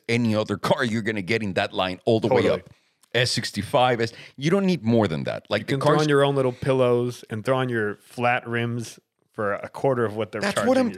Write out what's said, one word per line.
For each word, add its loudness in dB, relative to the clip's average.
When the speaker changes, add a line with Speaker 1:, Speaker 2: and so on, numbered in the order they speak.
Speaker 1:
any 2
other 0
car 0
you're -2
gonna -4
get -2
in -4
that -2
line -2
all 4
the 0
way 4
Speaker 2:
Totally. 0
Speaker 1:
up. -20
S 2
sixty-five, 0
S, -2
you -2
don't 2
need 0
more 4
than -4
that. -6
Like, 0
Speaker 2:
You -12
Speaker 1:
the -6
Speaker 2:
can -2
throw 4
Speaker 1:
cars 2
Speaker 2:
on 0
your 4
own 2
little 0
pillows 0
and -8
throw 2
on 0
your -2
flat -2
rims -4
for -2
a -8
quarter 0
of -2
what -6
they're -6
Speaker 1:
That's 0
what 4
Speaker 2:
charging 0